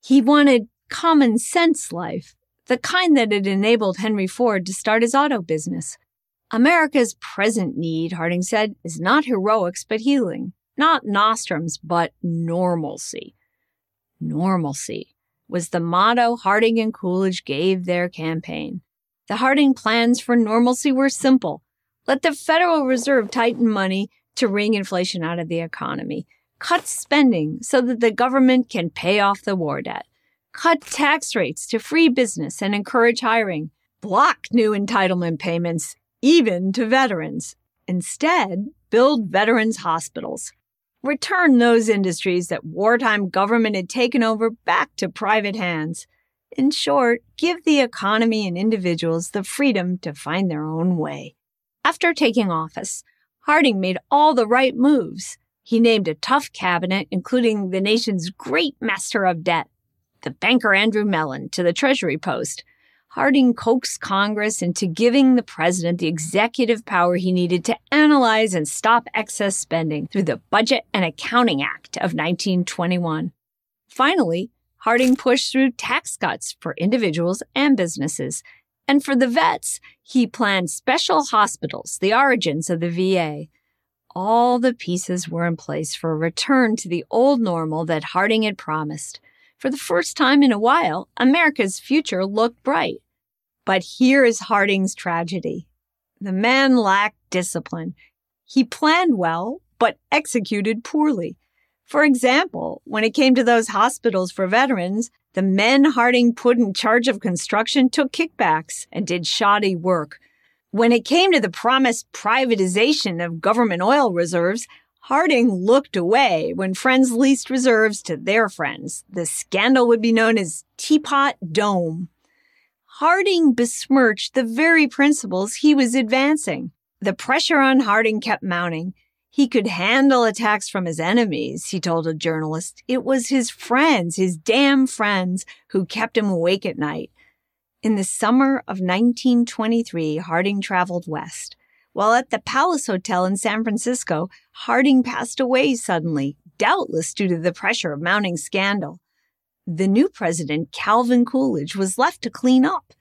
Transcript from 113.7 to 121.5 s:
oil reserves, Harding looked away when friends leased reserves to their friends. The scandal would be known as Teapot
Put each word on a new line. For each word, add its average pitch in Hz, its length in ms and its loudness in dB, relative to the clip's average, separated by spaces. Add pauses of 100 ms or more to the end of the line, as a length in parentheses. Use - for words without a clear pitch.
oil 254 280 4
reserves, 175 560 0 (380)
Harding 269 460 2
looked 208 460 2
away 180 580 2
when 190 200 -4
friends 254 360 4
leased 269 380 2
reserves 233 540 2
to 165 140 -6
their 214 320 0
friends. - 600 -10
The 175 160 -6
scandal 240 640 2
would 226 140 4
be 233 100 2
known 226 240 4
as 185 280 -6 (120)
Teapot 285 600 0 (140)